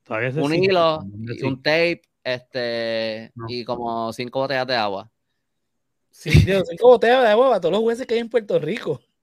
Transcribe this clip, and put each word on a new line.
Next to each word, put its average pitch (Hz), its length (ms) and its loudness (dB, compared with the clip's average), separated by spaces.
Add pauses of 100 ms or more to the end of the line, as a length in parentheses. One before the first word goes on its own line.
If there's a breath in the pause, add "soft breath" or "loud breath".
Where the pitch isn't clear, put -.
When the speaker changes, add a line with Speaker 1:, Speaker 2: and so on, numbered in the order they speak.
Speaker 1:
Todavía 123 300 -4
se 151 80 -4
Speaker 2:
Un 143 120 0
Speaker 1:
existe, 190 200 2
Speaker 2:
hilo, 165 220 2
Speaker 1:
el 156 40 -6
bombón 104 260 -12
de 117 80 -8
Speaker 2:
y - 40 -12
Speaker 1:
así. - 100 -4
Speaker 2:
un 135 160 -6
tape, 170 400 0 (200)
este, 117 1120 -6
Speaker 1:
No. 113 140 -14
Speaker 2:
y 120 160 -8
como 117 480 -6
cinco 123 280 -6
botellas 135 260 -2
de 127 80 -2
agua. 107 360 -2 (1000)
Speaker 3:
Sí, - 200 -10 (140)
Dios, 190 240 2
cinco 170 200 2
botellas 247 340 6
de 226 60 4
agua 233 200 4
para 214 120 2
todos 170 120 0
los 208 80 2
jueces 233 260 -2
que 226 80 -4
hay 226 60 0
en 233 80 -6
Puerto 208 300 0
Rico. 156 420 -6 (220)